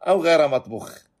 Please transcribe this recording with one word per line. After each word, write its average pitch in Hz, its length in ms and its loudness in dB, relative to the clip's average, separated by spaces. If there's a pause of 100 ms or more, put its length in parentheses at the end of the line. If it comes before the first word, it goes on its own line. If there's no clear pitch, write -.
أو 185 140 2
غير 160 260 2
مطبوخ، 113 560 -8 (160)